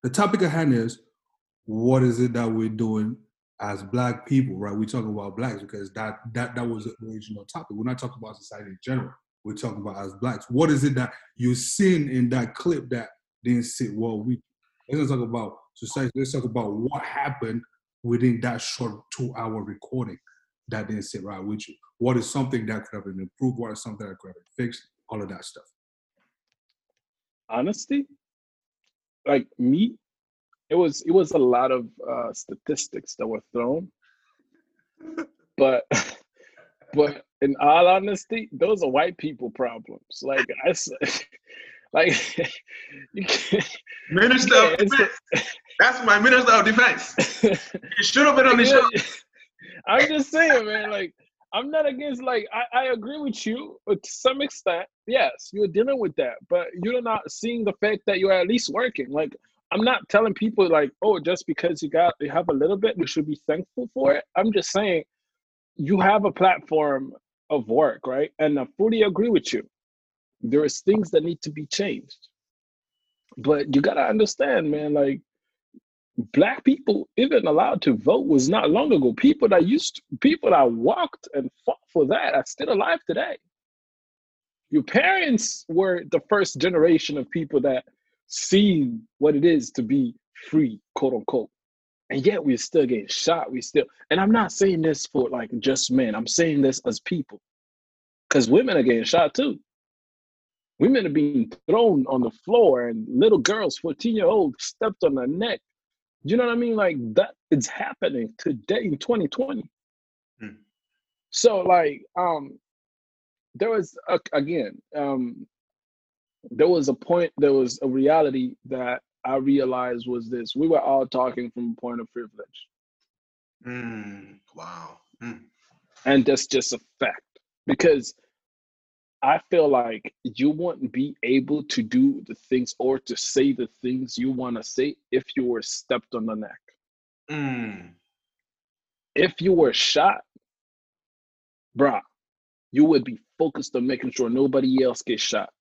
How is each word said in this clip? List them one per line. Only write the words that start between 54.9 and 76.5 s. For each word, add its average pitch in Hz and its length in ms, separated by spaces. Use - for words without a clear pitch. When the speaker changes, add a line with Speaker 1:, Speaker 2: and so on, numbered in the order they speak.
Speaker 2:
yes, 220 460
you're 202 160
dealing 240 300
with 190 180
that, 127 180
but 175 200
you're 240 200
not 220 280
seeing 233 340
the 202 160
fact 208 260
that 196 120
you're 190 140
at 180 140
least 233 260
working. 190 380
Like, 147 240
I'm 208 120
not 240 260
telling 208 260
people, 208 340
like, 151 220
"Oh, 208 160
just 165 280
because 165 360
you 156 80
got, 170 300
you 143 100
have 170 180
a 165 40
little 156 240
bit, 202 220
you 165 80
should 151 200
be 151 200
thankful 220 480
for 269 200
it." - 100
I'm 208 160
just 190 180
saying 190 340
you 165 240
have 196 260
a 185 60
platform 147 840
of 127 180
work, 123 380
right? 135 320
And 147 200
I 127 80
fully 220 240
agree 202 280
with - 220
you. 107 140
There 139 220
is - 160
things 202 300
that 160 140
need 170 180
to 151 80
be 151 160
changed. 160 520
But 143 360
you 139 60
gotta 143 220
understand, 214 680
man, 151 220
like, 139 280
black 208 320